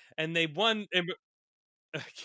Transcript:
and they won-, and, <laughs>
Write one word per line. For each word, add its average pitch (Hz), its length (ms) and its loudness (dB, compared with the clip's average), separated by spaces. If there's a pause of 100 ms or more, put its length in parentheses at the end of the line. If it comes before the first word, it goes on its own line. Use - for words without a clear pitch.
(180)
and 160 180 0
they 165 120 4
won-, 208 460 0
and, 175 180 2 (840)
<laughs> 151 80 -6 (240)